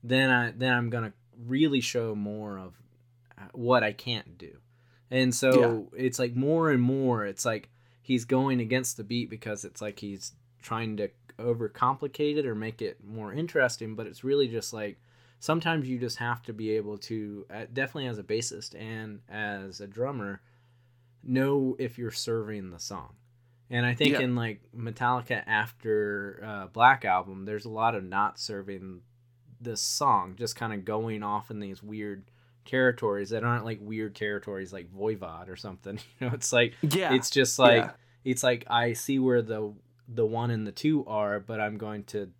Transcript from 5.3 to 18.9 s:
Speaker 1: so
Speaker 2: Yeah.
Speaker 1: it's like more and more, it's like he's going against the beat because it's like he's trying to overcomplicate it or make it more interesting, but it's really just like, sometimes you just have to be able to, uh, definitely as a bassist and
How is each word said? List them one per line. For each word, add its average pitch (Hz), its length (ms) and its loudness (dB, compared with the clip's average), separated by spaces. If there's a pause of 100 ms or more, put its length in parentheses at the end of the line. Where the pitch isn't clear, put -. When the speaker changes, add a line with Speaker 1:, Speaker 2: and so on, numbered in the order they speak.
Speaker 1:
so 120 580 6
Speaker 2:
Yeah. 110 120 -14
Speaker 1:
it's 123 140 0
like 123 160 0
more 156 360 4
and 127 100 6
more, 123 440 4
it's 98 200 -6
like 110 240 -4 (320)
he's 123 240 0
going 131 360 2
against 123 360 0
the 110 60 -8
beat 120 260 -2
because 110 360 -8
it's - 160 -12
like 104 180 -8
he's 98 340 -10 (280)
trying 110 360 -4
to 101 120 -2 (280)
overcomplicate 123 1000 0
it 147 80 2
or 117 100 -2
make 110 260 -6
it - 220 -6
more 104 300 -10
interesting, 127 640 0
but 110 120 -8
it's - 160 -14
really 135 240 2
just 113 260 -6
like, 104 240 -6 (420)
sometimes 160 500 0
you 127 100 -2
just 120 180 -4
have 120 260 -2
to 117 100 -10
be 107 180 -4
able 104 260 -2
to, 104 560 -8
uh, 110 200 -10
definitely 135 340 -2
as 117 120 -6
a 98 40 -10
bassist 107 560 -4
and 110 400 -10 (100)